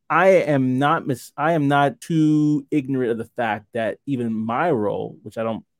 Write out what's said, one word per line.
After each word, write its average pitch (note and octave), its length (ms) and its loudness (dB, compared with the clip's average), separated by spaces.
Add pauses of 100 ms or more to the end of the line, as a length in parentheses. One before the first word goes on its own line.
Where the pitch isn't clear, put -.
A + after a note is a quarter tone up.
(100)
I E3+ 180 4
am C3+ 500 4
not D3 280 0
mis-, - 300 -6
I D3+ 160 0
am D3 160 0
not C#3+ 320 2
too D3+ 720 2
ignorant C3 420 -2
of A2+ 60 -6
the A2 160 -10
fact G#2+ 380 -4
that A2+ 320 -4
even A#2+ 280 -4
my A2+ 380 -2
role, G#2+ 520 -4
which - 160 -14
I A2+ 40 -4
don't, A2+ 220 -6 (160)